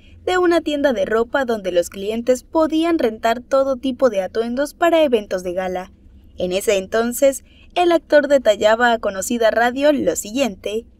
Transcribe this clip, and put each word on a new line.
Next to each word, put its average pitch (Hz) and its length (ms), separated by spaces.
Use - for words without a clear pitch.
de 370 140
una 339 220
tienda 294 320
de 196 120
ropa 233 400
donde 208 280
los 175 180
clientes 226 540
podían 320 540
rentar 233 420
todo 269 360
tipo 254 340
de 190 120
atuendos 233 520
para 330 280
eventos 208 400
de 180 100
gala. 185 400
En 180 140
ese 196 260
entonces, 233 680
el 349 180
actor 294 360
detallaba 233 640
a 226 60
Conocida 214 520
Radio 247 420
lo 190 240
siguiente 214 680